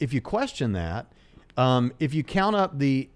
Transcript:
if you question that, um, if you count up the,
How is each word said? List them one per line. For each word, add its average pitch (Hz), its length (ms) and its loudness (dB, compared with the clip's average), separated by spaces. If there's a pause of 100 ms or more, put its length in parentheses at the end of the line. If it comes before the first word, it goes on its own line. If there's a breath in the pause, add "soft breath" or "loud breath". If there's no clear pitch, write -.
if 127 120 -2
you 131 80 0
question 208 520 -2
that, 87 340 -4 (500 soft breath)
um, 127 440 4
if 151 140 0
you 151 100 0
count 196 320 0
up 185 220 0
the, 135 380 0